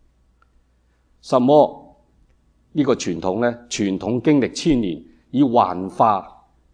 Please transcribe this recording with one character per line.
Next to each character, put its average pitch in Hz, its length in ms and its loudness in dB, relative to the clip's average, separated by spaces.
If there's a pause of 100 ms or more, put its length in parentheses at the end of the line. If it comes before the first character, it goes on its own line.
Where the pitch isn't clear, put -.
(1200)
什 - 180 0
麼？ 135 440 4 (920)
呢 147 60 0
個 127 120 2
傳 85 260 -6
統 92 200 -4
呢？ 120 180 -2 (100)
傳 98 300 -4
統 113 220 -4
經 147 200 2
歷 101 120 -2
千 139 280 -2
年， 87 200 -6 (300)
以 135 140 2
幻 95 440 0
化 104 560 -2 (300)